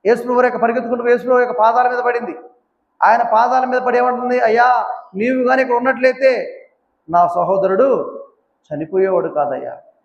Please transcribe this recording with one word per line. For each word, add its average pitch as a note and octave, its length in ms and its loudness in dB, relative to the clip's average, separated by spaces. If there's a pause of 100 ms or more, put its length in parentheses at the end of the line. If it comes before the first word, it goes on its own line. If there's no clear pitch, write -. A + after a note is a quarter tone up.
యేసు A#3+ 180 2
ప్రభు B3 180 0
యొక్క B3 160 0
పరిగెత్తుకుంటూ A#3 520 -2
యేసు A#3+ 140 2
ప్రభు B3 160 2
యొక్క A#3 200 -2
పాదాల A#3 300 2
మీద B3 100 -4
పడింది. A#3 360 -4 (680)
ఆయన A3+ 180 4
పాదాల B3 440 2
మీద B3+ 160 -2
పడి A#3+ 160 0
ఏమంటుంది? B3 440 0
"అయ్యా, A#3 440 2 (300)
నీవు B3 320 0
కానీ C4 140 2
ఇక్కడ B3+ 140 0
ఉన్నట్లయితే B3+ 880 0 (480)
నా F3 180 4
సహోదరుడు F#3+ 920 0 (540)
చనిపోయేవాడు F#3 540 0
కాదయ్యా." C#3 500 -6 (280)